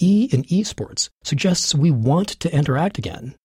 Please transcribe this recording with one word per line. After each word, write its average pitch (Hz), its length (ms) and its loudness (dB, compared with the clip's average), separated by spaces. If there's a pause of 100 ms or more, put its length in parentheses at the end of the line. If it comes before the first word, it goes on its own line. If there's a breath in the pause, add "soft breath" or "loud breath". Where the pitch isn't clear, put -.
E 208 280 4
in 131 120 0
esports - 640 -4 (140)
suggests 170 540 0
we 156 160 4
want 139 360 2 (120)
to 165 140 -4
interact 147 440 0
again. - 460 -10